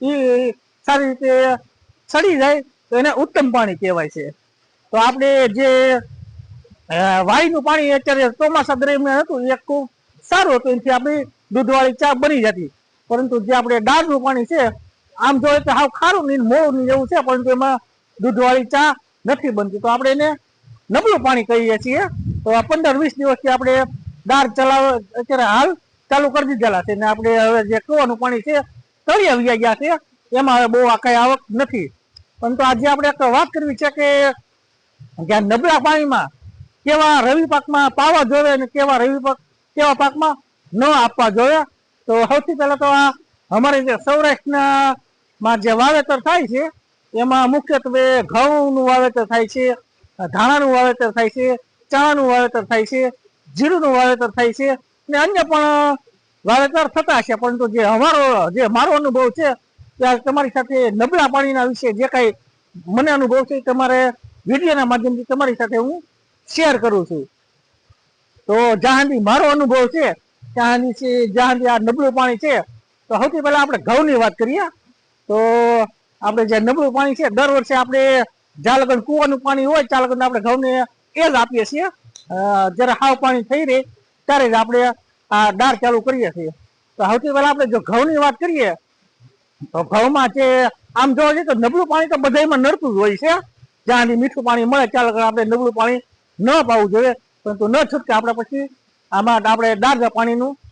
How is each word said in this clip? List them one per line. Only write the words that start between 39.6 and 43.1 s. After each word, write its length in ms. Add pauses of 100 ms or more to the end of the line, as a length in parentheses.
કેવા 180
પાકમાં 420 (380)
ન 100
આપવા 440
જોઈએ. 360 (420)
તો 180
સૌથી 300
પહેલા 220
તો 80
આ 280 (380)